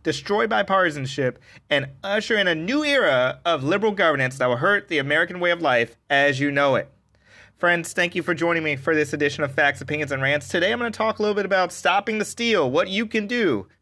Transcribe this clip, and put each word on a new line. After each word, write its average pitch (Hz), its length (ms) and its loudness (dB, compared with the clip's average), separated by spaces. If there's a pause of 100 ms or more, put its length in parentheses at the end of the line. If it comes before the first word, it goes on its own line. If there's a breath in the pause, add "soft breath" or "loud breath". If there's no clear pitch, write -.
destroy 208 440 -2
bipartisanship, 160 880 0 (340 loud breath)
and 139 200 0 (120)
usher 214 360 -2
in 196 100 2
a 170 80 2
new 233 300 -2
era 147 580 2
of 156 220 0
liberal 202 260 0
governance 143 460 0
that 131 100 0
will 123 80 2
hurt 196 320 0
the 160 120 -2
American 165 420 0
way 175 100 2
of 170 100 -2
life 123 360 2 (120)
as 139 300 2
you 143 100 0
know 139 260 2
it. - 140 -2 (680 soft breath)
Friends, 170 340 0
thank 175 240 -2
you 170 80 -2
for 175 100 -2
joining 165 300 0
me 147 140 -2
for 160 180 0
this 147 160 0
edition 147 320 -2
of 139 80 -4
Facts, 143 300 0
Opinions, 143 320 -6
and 135 80 -4
Rants. 143 260 -2
Today 185 240 0
I'm 233 80 -2
gonna 233 120 -4
talk 220 280 -2
a - 20 -4
little 208 140 0
bit 202 100 -2
about 185 280 0
stopping 202 460 0
the 208 60 -2
steal, 202 460 0
what 175 160 2
you 196 180 -2
can 214 220 -2
do. 185 400 0 (140 soft breath)